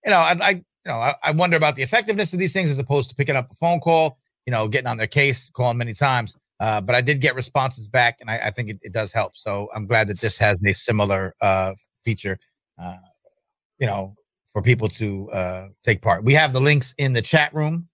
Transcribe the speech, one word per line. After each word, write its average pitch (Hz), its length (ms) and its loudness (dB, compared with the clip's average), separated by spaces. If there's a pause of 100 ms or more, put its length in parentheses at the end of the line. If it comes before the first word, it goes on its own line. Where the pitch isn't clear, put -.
You 226 60 2
know, 190 60 6
I, 165 240 4
I, 190 100 4
you 180 120 -4 (220)
know, 131 140 -4
I, 131 240 0
I 151 80 2
wonder 170 240 2
about 151 220 2
the 135 60 -2
effectiveness 208 500 0
of 180 60 -2
these 180 120 0
things 180 180 0
as 135 100 -2
opposed 139 300 0
to - 60 -20
picking 139 220 -2
up 127 120 -4
a - 60 -20
phone 170 240 0
call, 160 380 2 (280)
you 127 60 -6
know, 110 160 0
getting 127 200 -2
on 117 100 -4
their 110 100 -2
case, 139 460 0
calling 120 240 0
many 117 160 -4
times. 123 420 0 (240)
Uh, 107 220 0
but 120 140 0
I 127 60 4
did 135 200 0
get 131 140 2
responses 127 520 -4
back, 120 320 0
and 113 100 -14
I, 113 160 -4
I 107 40 -2
think 107 200 -8
it, 104 120 -12
it 95 120 -16
does 107 180 -4
help. 104 260 -4
So 101 360 -6
I'm 107 120 -8
glad 110 220 4
that 98 120 -6
this 110 180 -2
has 104 280 2
a 98 80 4
similar, 98 680 0
uh, 95 320 2 (300)
feature, 101 360 -4 (420)
uh, 90 140 -12 (840)
you 123 100 -2
know, 98 280 -6 (360)
for 104 100 -4
people 117 280 2
to, 101 420 -6
uh, 92 360 -6 (160)
take 107 180 0
part. 98 220 0
We 135 100 4
have 151 200 4
the 131 80 0
links 143 360 2
in 135 160 0
the 117 80 2
chat 151 320 2
room 156 400 -4